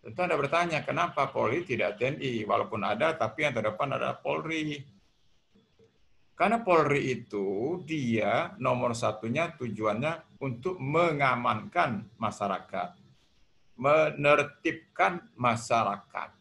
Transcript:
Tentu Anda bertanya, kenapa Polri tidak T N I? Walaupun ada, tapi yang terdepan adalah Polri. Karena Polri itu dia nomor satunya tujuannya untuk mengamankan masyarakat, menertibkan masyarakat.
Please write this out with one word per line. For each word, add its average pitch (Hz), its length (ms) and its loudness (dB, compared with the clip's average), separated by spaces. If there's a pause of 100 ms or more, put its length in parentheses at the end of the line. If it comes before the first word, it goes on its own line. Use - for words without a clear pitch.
Tentu 113 180 -10
Anda 175 140 0
bertanya, 151 480 0
kenapa 147 480 -2
Polri 120 320 0
tidak 104 320 -2
T 127 160 0
N - 80 -8
I? 120 240 -2
Walaupun 107 400 0
ada, 151 320 0
tapi 131 320 -2
yang 117 80 -2
terdepan 120 400 -2
adalah 123 240 -4
Polri. 151 640 -4 (1500)
Karena 214 240 2
Polri 143 560 4
itu 104 680 -4
dia 131 760 0
nomor 123 320 0
satunya 117 640 -2
tujuannya 113 880 -4
untuk 139 320 -4
mengamankan 135 1400 0
masyarakat, 95 720 -4 (840)
menertibkan 147 1600 2
masyarakat. 110 1080 0